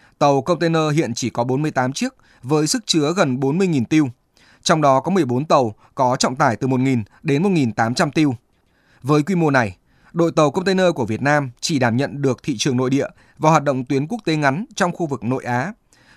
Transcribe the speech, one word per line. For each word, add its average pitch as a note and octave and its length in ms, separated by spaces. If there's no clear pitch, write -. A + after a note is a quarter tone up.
tàu C#3+ 220
container D#3+ 520
hiện C#3+ 200
chỉ A2+ 160
có A#2 140
bốn C3 180
mươi D3+ 100
tám C3 220
chiếc B3+ 200
với D3+ 240
sức A#3+ 180
chứa D#3 280
gần D3 260
bốn C#3 180
mươi G3 100
nghìn C#3 180
tiêu. D#3 240
Trong D#3+ 180
đó C3+ 180
có E3 120
mười F#3 140
bốn B2 200
tàu C3+ 300
có B2+ 200
trọng B2 200
tải C3 200
từ C3+ 120
một C3 120
nghìn B2+ 240
đến C#3+ 200
một G#3 60
nghìn D3 220
tám A#2 220
trăm D3+ 180
tiêu. D3 240
Với D3 220
quy F#3+ 120
mô D#3+ 160
này, A#2 260
đội E3+ 180
tàu D3+ 200
container F#3 340
của B2 100
Việt G#2+ 160
Nam C#3+ 380
chỉ D3 200
đảm A#2+ 180
nhận C#3 240
được C3 220
thị C3 140
trường B2+ 200
nội B2+ 120
địa C3 180
và D#3 120
hoạt D#3 140
động C3+ 220
tuyến C#3+ 220
quốc A3+ 180
tế D#3+ 100
ngắn D3 300
trong F3+ 160
khu F3 140
vực C#3 180
nội B2+ 200
Á. B2 300